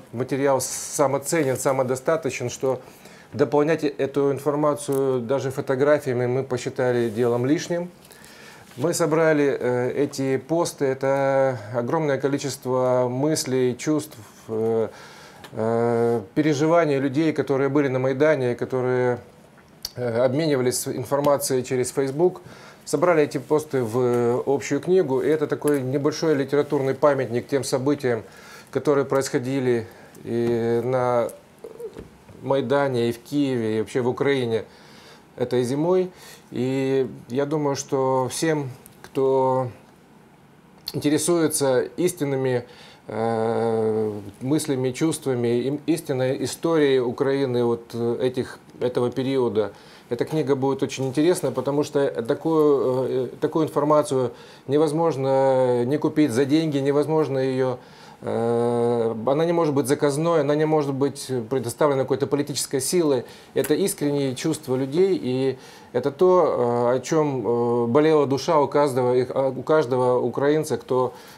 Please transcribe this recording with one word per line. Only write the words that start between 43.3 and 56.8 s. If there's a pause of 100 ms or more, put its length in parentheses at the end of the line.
мыслями,
чувствами,
им-,
истинной
историей
Украины
вот,
э,
этих, (220)
этого
периода, (360)
эта
книга
будет
очень
интересна,
потому
что (140)
такую,
э, (120)
такую
информацию (360)
невозможно
не
купить
за
деньги,
невозможно